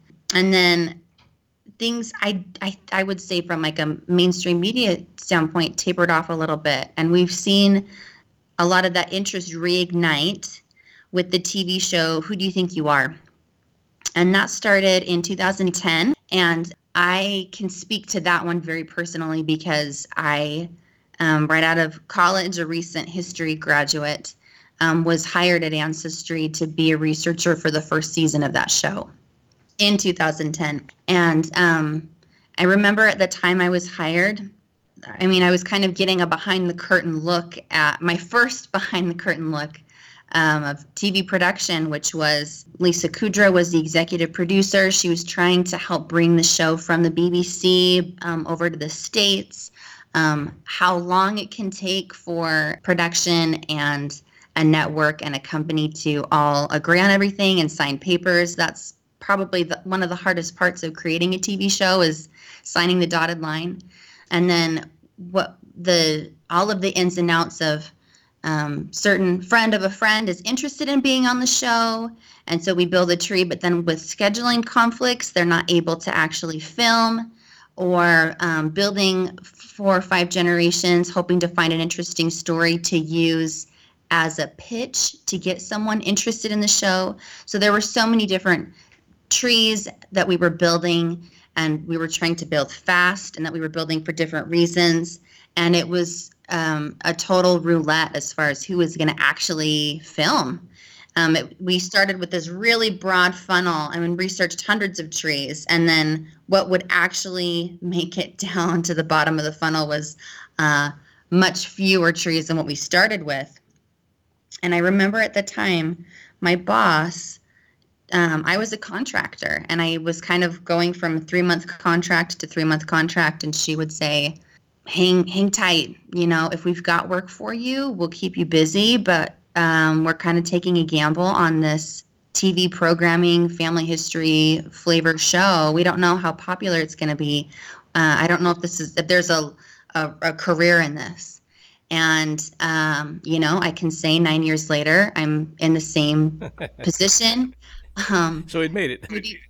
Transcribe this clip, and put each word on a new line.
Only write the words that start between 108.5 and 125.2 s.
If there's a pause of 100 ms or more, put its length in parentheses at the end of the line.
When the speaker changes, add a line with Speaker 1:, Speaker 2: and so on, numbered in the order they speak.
Speaker 1:
down
to
the
bottom
of
the
funnel
was, (420)
uh, (400)
much
fewer
trees
than
what
we
started
with. (1040)
And
I
remember
at
the
time, (360)
my
boss, (760)
um,
I
was
a
contractor,
and
I
was
kind
of
going
from
a
three-month
contract
to
three-month
contract.
And
she
would
say, (500)
"Hang,